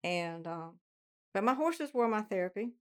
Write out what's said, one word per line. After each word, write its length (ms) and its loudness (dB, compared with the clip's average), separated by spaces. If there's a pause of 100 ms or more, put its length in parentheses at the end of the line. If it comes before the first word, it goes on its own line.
And, 420 -2
um, 280 -6 (600)
but 100 2
my 100 4
horses 380 0
were 160 4
my 140 2
therapy 480 -2 (100)